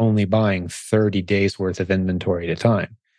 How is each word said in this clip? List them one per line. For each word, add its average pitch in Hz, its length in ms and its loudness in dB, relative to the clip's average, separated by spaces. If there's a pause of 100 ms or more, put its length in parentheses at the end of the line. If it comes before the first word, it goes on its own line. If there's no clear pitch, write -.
only 107 240 2
buying 95 420 0
thirty 104 540 0
days 98 360 0
worth 92 220 -4
of 92 100 -2
inventory 92 600 -2
at - 80 -2
a - 40 -12
time. 104 360 0 (220)